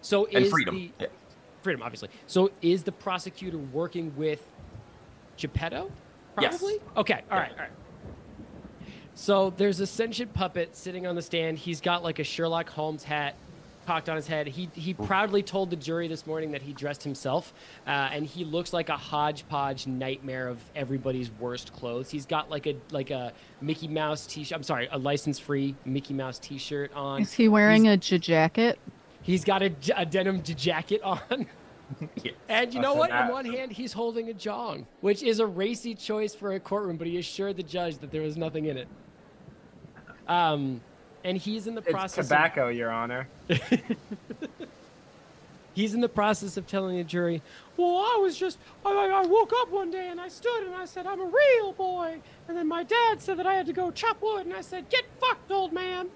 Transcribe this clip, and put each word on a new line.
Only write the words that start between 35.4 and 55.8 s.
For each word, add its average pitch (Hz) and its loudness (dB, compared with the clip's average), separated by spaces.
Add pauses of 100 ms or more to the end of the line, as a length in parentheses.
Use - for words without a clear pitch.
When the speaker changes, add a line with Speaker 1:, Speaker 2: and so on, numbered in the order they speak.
Speaker 1:
a 226 6
racy 220 -2
choice 214 -2
for 202 -4
a 190 -2
courtroom, 196 -2
but 165 -6
he 170 -2
assured 196 -4
the 185 -6
judge 165 -2
that 135 -14
there 156 -2
was 151 -2
nothing 160 -2
in 143 -2
it. 127 -10 (1400)
Um, 151 2 (460)
and 185 0
he's 208 -4
in 233 -6
the 220 -8
Speaker 4:
It's 170 -2
Speaker 1:
process 190 -2
of 143 0
Speaker 4:
tobacco, 147 4
Your 120 -2
Honor. 123 -4 (220)
Speaker 1:
<laughs> - - (2250)
He's 202 0
in 226 0
the 240 2
process 208 2
of 190 -6
telling 190 -2
the 180 -2
jury, 170 0 (340)
"Well, 349 4
I 453 4
was 370 2
just, 370 -2 (280)
I, 403 2
I, 392 4
I - 4
woke 440 6
up 494 2
one 370 -2
day 370 -4
and 349 -8
I 359 -10
stood 466 -2
and 359 -6
I 370 -6
said, 359 -8
'I'm 381 -4
a 381 -2
real 453 6
boy.' 349 -4 (260)
And 339 -6
then 339 0
my 339 -2
dad 466 4
said 381 -2
that 359 0
I 381 4
had 370 2
to 339 -4
go 359 0
chop 427 0
wood. 415 0
And 359 -6
I 381 -8
said, - -10
'Get 508 4 (160)
fucked, 508 0
old 381 0
man.'" 370 -4